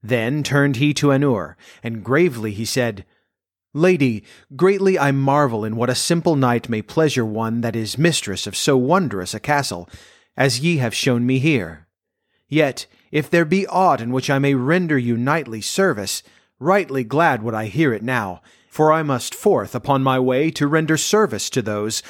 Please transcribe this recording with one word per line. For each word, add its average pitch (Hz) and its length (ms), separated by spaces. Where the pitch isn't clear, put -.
Then 120 400
turned 143 320
he 147 200
to 147 120
Anur, 135 480
and 113 220
gravely 120 480
he 107 140
said, 113 400
"Lady, 143 520
greatly 190 420
I 139 120
marvel 135 520
in 110 140
what 120 120
a 123 60
simple 170 400
knight 123 320
may 107 140
pleasure 131 440
one 113 360
that 113 160
is 110 200
mistress 139 480
of 101 120
so 143 180
wondrous 127 580
a 107 60
castle, 131 500
as 127 240
ye 165 180
have 123 160
shown 120 320
me 131 140
here. 113 480
Yet, 143 380
if 147 180
there 170 160
be 185 220
aught 175 340
in 117 100
which 131 180
I 139 100
may 139 160
render 156 420
you 120 180
knightly 123 460
service, 120 600
rightly 139 440
glad 131 400
would 113 100
I 110 120
hear 131 280
it 104 100
now, 113 380
for 156 220
I 160 120
must 135 300
forth 139 400
upon 135 300
my 131 160
way 131 320
to 147 160
render 156 300
service 180 540
to 127 100
those 104 480